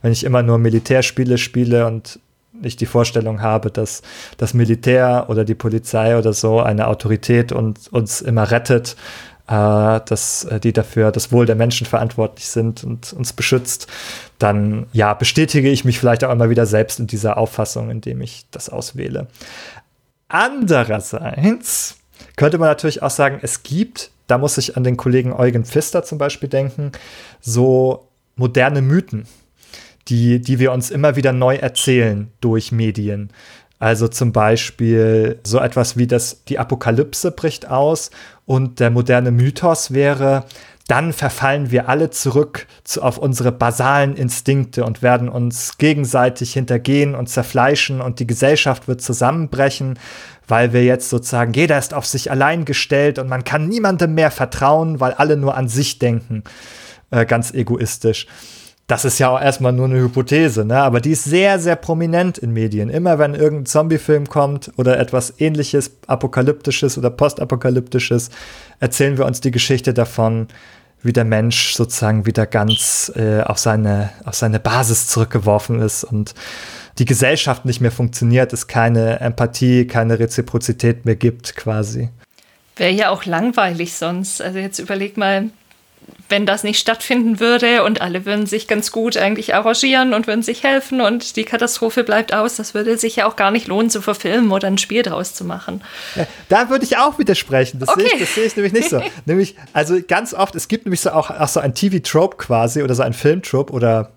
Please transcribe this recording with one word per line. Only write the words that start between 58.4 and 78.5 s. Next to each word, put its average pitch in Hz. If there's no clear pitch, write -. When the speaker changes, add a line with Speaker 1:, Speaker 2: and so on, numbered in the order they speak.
Speaker 1:
Das 117
ist 127
ja 131
auch 127
erstmal 135
nur 123
eine 131
Hypothese, 123
ne? 120
Aber 120
die 143
ist 156
sehr, 185
sehr 170
prominent 170
in 117
Medien. 110
Immer 165
wenn 143
irgendein 151
Zombie-Film 151
kommt 143
oder 127
etwas 123
Ähnliches, 151
Apokalyptisches 131
oder 123
Postapokalyptisches, 123
erzählen 139
wir 131
uns 123
die 131
Geschichte 123
davon, 113
wie 120
der 117
Mensch 113
sozusagen 107
wieder 110
ganz, -
äh, 107
auf 110
seine, 104
auf -
seine 113
Basis 117
zurückgeworfen 110
ist 110
und 107
die 120
Gesellschaft 131
nicht 120
mehr 120
funktioniert, 120